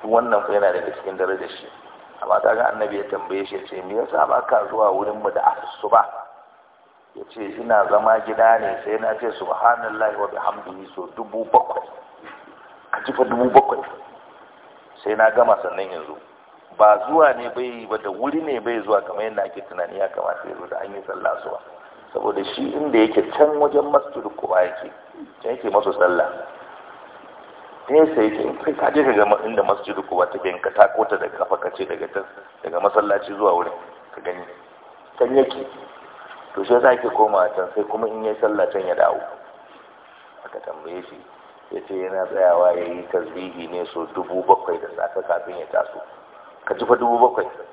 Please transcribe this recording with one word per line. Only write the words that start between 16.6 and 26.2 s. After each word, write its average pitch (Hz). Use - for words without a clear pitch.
Ba 107
zuwa 151
ne 120
bai 123
yi 117
ba, 104
da 101
wuri 135
ne 143
bai 113
zuwa 98
kamar 95
yadda 107
ake 98
tunani 90
ya 95
kamata 87
ya 85
zo 87
da -
an 98
yi 98
sallah -
asuba. -
Saboda 104
shi -
inda 143
yake 110
can 151
wajen 147
Masjid -
Quba 92
yake, -
can -
yake -
masu 98
sallah. 90